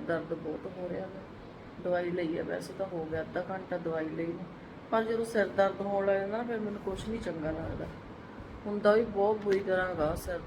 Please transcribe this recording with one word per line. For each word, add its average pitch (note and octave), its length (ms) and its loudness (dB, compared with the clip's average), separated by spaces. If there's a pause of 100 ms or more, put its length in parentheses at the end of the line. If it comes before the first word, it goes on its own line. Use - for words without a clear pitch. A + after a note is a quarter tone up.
ਦਰਦ E3 260 0
ਬਹੁਤ D#3 320 -4 (120)
ਹੋ F3+ 140 -4
ਰਿਹਾ F#3+ 140 -4
ਵਾ। - 160 -10 (640)
ਦਵਾਈ F3+ 280 2
ਲਈ E3+ 260 0
ਆ, E3 60 0
ਵੈਸੇ F3 340 -4
ਤਾਂ F#3+ 160 -2
ਹੋ E3 180 -2
ਗਿਆ D#3+ 100 0
ਅੱਧਾ E3 280 -4
ਘੰਟਾ F#3 280 -4
ਦਵਾਈ D#3+ 320 -2
ਲਈ E3 160 -2
ਨੂੰ, E3+ 200 -4 (460)
ਪਰ A3+ 120 6
ਜਦੋਂ A3+ 220 2
ਸਿਰ G#3 220 4 (100)
ਦਰਦ G3 240 6
ਹੋਣ G3+ 240 2
ਲੱਗ G3 140 6
ਜਾਂਦਾ G3+ 180 -2
ਨਾ, A#3+ 60 -2
ਫਿਰ A#3 160 -2
ਮੈਨੂੰ G#3 220 -4
ਕੁਛ F#3+ 260 -4
ਨਹੀਂ A3+ 140 -2
ਚੰਗਾ D#3+ 300 -2
ਲੱਗਦਾ। D#3+ 340 -4 (800)
ਹੁੰਦਾ G#3 280 6
ਵੀ A3+ 120 6
ਬਹੁਤ G#3 320 4
ਬੁਰੀ G3+ 220 4
ਤਰ੍ਹਾਂ F#3 360 2
ਗਾ D#3+ 180 4 (120)
ਸਿਰ F3 220 -2